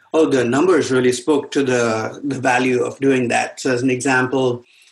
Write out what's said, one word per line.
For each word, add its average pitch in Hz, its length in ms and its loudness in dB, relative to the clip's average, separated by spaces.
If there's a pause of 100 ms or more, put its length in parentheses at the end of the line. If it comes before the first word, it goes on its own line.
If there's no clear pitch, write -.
(140)
Oh, 156 120 4
the 135 180 2
numbers 139 480 2
really 127 200 2
spoke 143 400 -2
to 139 120 0
the, 117 600 -2
the 135 160 -4
value 127 440 0
of 120 160 -8
doing 131 280 2
that. 120 320 -4
So 135 120 -2
as 123 120 -2
an 131 60 2
example, 127 760 0 (260)